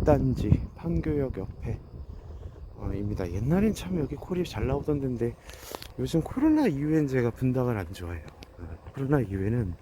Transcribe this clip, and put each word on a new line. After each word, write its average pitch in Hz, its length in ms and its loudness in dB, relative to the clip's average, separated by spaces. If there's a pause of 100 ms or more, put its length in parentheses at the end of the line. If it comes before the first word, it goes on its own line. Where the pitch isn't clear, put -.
단지 131 460 6 (260)
판교역 156 640 0
옆에, 104 400 -6 (1000)
어, 101 160 -6
입니다. 98 380 -4
옛날엔 165 440 2
참 180 260 -4
여기 135 160 -4
콜이 180 280 -4
잘 107 220 -4
나오던 139 340 0
데인데 120 340 -2 (640)
요즘 127 220 0
코로나 302 460 4
이후엔 151 420 2
제가 123 220 4
분당을 123 480 2
안 87 120 -4
좋아해요. 85 340 -8 (340)
어, 87 60 -12 (280)
코로나 135 280 2
이후에는 98 600 0